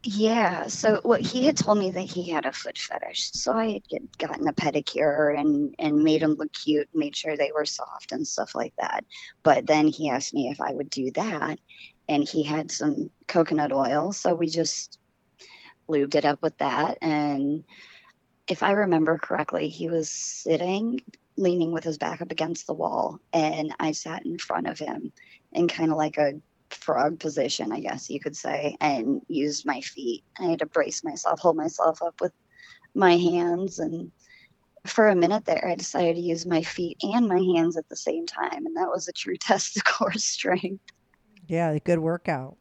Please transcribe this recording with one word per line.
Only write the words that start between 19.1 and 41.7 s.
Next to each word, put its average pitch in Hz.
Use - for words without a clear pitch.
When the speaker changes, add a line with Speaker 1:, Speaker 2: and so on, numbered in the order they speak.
Speaker 1:
correctly, -
he 165
was 165
sitting, 196
leaning 175
with 160
his 156
back 160
up 170
against 160
the 147
wall. -
And 156
I 156
sat -
in 170
front -
of -
him -
in 175
kinda 160
like 151
a 143
frog 151
position, 131
I -
guess -
you 147
could -
say, 147
and 139
used 147
my 131
feet. 123
I 180
had 170
to 156
brace -
myself, -
hold 165
myself 160
up 170
with 180
my 175
hands. 175
And 170
for 214
a 202
minute 180
there, -
I 175
decided 175
to 170
use 170
my 170
feet -
and 226
my 185
hands 165
at -
the -
same -
time. -
And 330
that 359
was -
a -
true 185
<laughs> -
test -
of -
core -
strength. 190
Speaker 2:
Yeah, 165